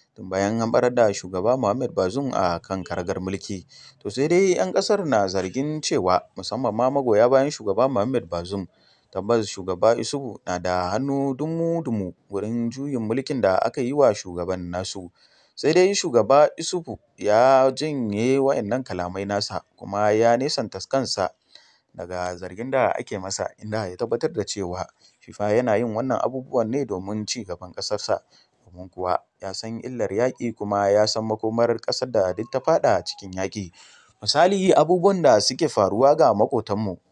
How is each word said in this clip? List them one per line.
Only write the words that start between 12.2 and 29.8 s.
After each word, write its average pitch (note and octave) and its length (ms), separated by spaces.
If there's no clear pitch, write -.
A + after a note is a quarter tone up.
wurin A#2 400
juyin C3 300
mulkin B2 400
da F#2+ 160
aka A#2+ 240
yi B2+ 120
wa C#3 200
shugaban F2+ 560
nasu. F2+ 400
Sai C#3+ 180
dai F#3 220
shugaba C#3 540
Isufu D#3+ 400
ya C3 560
janye C3 640
wa'annan C3 460
kalamai F#2 400
nasa, G2 380
kuma G#2 360
ya A#2 240
nesanta B2 520
kansa A2 420
daga F2+ 420
zargin F#2 340
da B2+ 280
ake A#2 200
masa, F#2+ 320
inda G#2+ 260
ya F2+ 80
tabbatar A#2+ 360
da G#2 120
cewa F2+ 420
shi - 120
fa G#2 220
yana A#2 220
yin A#2 180
wannan B2 280
abubuwan B2+ 480
ne C#3 140
domin G#2 420
ci A#2 180
gaban F2+ 300
ƙasarsa, G#2 480
domin F2+ 240
kuwa F2+ 300
ya F#2+ 120
san A2+ 280